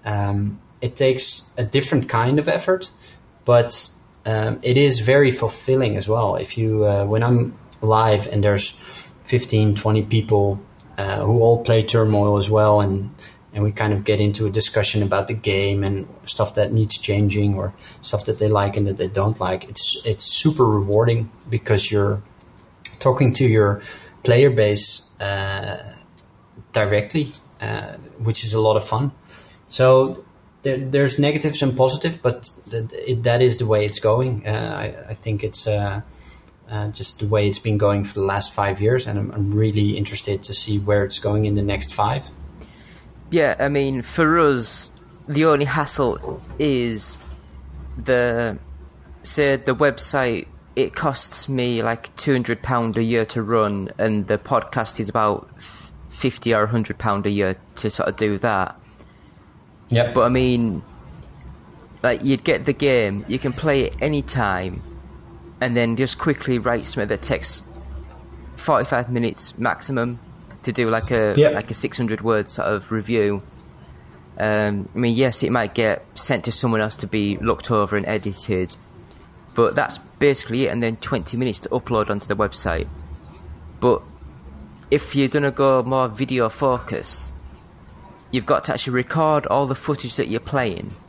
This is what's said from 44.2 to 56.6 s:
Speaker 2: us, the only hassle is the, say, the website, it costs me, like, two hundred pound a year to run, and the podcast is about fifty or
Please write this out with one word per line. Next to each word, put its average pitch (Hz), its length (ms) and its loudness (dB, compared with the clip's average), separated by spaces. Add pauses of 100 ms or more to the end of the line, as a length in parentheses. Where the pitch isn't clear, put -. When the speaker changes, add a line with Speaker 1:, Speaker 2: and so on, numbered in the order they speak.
Speaker 2:
us, 135 520 0 (340)
the 151 200 0
only 147 180 4
hassle 139 800 -2 (180)
is 120 580 -2 (800)
the, 120 640 0 (640)
say, 139 320 0
the 131 180 -2
website, 127 720 0 (280)
it - 200 0
costs - 520 -6
me, 123 340 -2
like, 113 360 -4
two 143 160 0
hundred 117 280 0
pound 117 360 0
a 113 60 2
year 113 240 2
to 117 140 -4
run, 104 560 0
and 107 300 0
the 104 100 2
podcast - 600 -2
is 104 80 -4
about 107 420 0 (600)
fifty - 440 -2
or 107 100 4